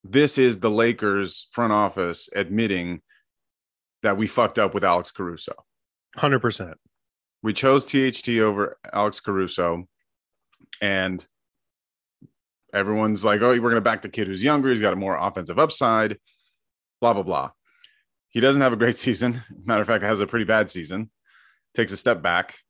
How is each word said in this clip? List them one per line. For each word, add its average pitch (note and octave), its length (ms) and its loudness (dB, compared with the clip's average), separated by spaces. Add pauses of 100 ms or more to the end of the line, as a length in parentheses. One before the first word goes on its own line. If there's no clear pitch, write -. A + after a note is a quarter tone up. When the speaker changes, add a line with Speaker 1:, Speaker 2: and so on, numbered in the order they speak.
Speaker 1:
This C#3 340 2
is A#2+ 220 4
the A2 100 0
Lakers G#2 800 0
front A#2 220 0
office F#2+ 600 -2
admitting F#2 680 -2 (1000)
that G2+ 140 0
we G#2+ 100 0
fucked A2 320 0
up G2 140 2
with G2 120 -2
Alex F2 260 2
Caruso. F2 420 -10 (640)
Speaker 2:
Hundred C#3 220 2
percent. F#2+ 400 -4 (640)
Speaker 1:
We G#2+ 100 0
chose C3+ 320 4
T C3+ 180 0
H B2+ 200 -2
T A#2 180 0
over G#2 380 0 (140)
Alex G#2 260 -2
Caruso, F2+ 720 -2 (920)
and F#2+ 460 -2 (1500)
everyone's G#2 520 0
like, G#2 180 2
"Oh, B2 160 4
we're A#2 120 0
gonna A#2 100 4
back A2 220 0
the G#2 60 -12
kid G2+ 200 -4
who's F#2+ 160 -6
younger. C#3 260 2
He's A#2 100 2
got G#2 120 2
a F2+ 40 -2
more F#2+ 200 -2
offensive F2 420 -4
upside, A2+ 600 2 (840)
blah, A#2 120 4
blah, G2 120 0
blah." D2 260 -2 (800)
He - 100 -4
doesn't C3+ 220 4
have C3 120 4
a A#2 40 -2
great A#2 200 2
<laughs> - 20 -8
season. A#2+ 440 -2 (220)
Matter A2 180 0
of G2+ 60 -4
fact, G#2+ 160 0
has G#2 160 0
a G2+ 60 0
pretty A2+ 180 -4
bad G#2+ 260 2
season, F#2 400 -10 (640)
takes A#2 160 0
a G2 60 -8
step A2+ 260 0
back. F2 340 -2 (140)